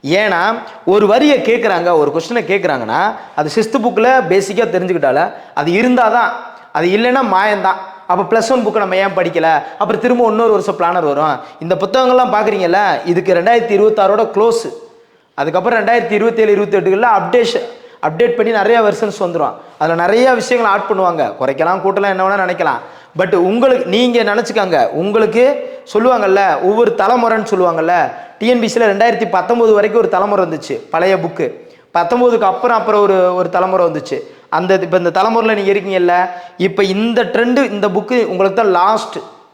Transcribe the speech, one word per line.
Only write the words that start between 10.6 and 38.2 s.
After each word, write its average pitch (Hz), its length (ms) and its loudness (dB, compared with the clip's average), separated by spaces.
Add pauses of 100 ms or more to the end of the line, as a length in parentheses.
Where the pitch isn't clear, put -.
பிளானர் 170 340 0
வரும். 143 260 -2 (200)
இந்த 170 160 -2
புத்தகங்கள்லாம் 254 580 2
பார்க்குறீங்கல்ல, 196 720 0
இதுக்கு 185 280 0
ரெண்டாயிரத்தி 214 460 2
இருபத்தாறோட 214 520 2
க்ளோஸ், 226 420 0 (600)
அதுக்கப்புறம் 180 460 -2
ரெண்டாயிரத்தி 233 320 0
இருபத்தேழு, 220 400 2
இருபத்தெட்டுகளில் 196 560 0 (120)
அப்டேஷன், 226 460 0 (360)
அப்டேட் 233 340 0
பண்ணி 226 160 0
நிறைய 220 300 2
வெர்ஷன்ஸ் 202 420 -2
வந்துரும். 165 300 -2 (240)
அதுல 165 240 0
நிறைய 233 300 4
விஷயங்களை 226 480 0
ஆட் - 100 -8
பண்ணுவாங்க, 170 520 0
குறைக்கலாம், 160 400 0
கூட்டலாம், 196 280 0
என்ன 190 180 0
வேணா 202 120 0
நினைக்கலாம். 170 380 -2 (400)
But 190 180 0
உங்களுக்கு, 233 500 2
நீங்க 233 380 0
நினைச்சுக்கோங்க, 202 640 0
உங்களுக்கு 220 840 0 (240)
சொல்லுவாங்கல்ல, 202 680 2
ஒவ்வொரு 220 360 2
தலைமுறைன்னு 226 480 2
சொல்லுவாங்கல்ல, 170 680 0 (280)
டி 220 80 -2
என் 247 120 2
பி 226 80 -2
சில 226 260 0
ரெண்டாயிரத்தி 214 360 0
பத்தொன்பது 220 440 2
வரைக்கும் 208 280 2
ஒரு 202 80 0
தலைமுறை 196 360 0
இருந்துச்சு, 151 340 -8 (100)
பழைய 185 260 0
புக்கு. 165 360 -6 (420)
பத்தொன்பதுக்கு 226 480 2
அப்புறம், 214 360 0
அப்புறம் 208 240 0
ஒரு, 185 340 2
ஒரு 175 140 -2
தலைமுறை 185 360 0
வந்துச்சு. 156 340 -4 (300)
அந்த, 185 240 0
இப்ப 175 240 0
இந்த 175 240 0
தலைமுறையில 220 320 0
நீங்க 202 180 -2
இருக்கீங்கல்ல, 185 580 0 (280)
இப்ப 190 260 0
இந்த 220 400 0
ட்ரெண்டு, 240 480 0
இந்த 202 160 -2
புக்கு 214 380 0